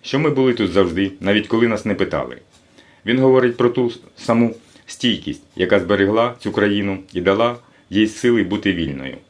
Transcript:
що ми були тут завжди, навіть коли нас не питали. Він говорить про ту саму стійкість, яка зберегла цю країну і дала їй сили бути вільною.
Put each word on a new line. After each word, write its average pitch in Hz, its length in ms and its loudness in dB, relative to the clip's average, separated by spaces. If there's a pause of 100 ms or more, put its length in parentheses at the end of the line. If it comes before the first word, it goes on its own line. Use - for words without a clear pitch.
що - 160 -4
ми 156 120 0
були 131 240 2
тут 95 180 -2
завжди, 95 480 2
навіть 101 260 0
коли 117 220 2
нас 107 160 -4
не 104 100 -2
питали. 67 420 -4 (680)
Він 120 120 0
говорить 131 380 4
про 120 140 2
ту 120 220 -2 (240)
саму 117 380 0 (320)
стійкість, - 560 -6 (140)
яка 92 240 2
зберегла 104 580 0
цю 104 140 -6
країну 101 460 0 (140)
і 90 80 -4
дала 110 360 0 (340)
їй 104 160 2
сили 117 360 0
бути 98 300 -2
вільною. 69 440 -8 (140)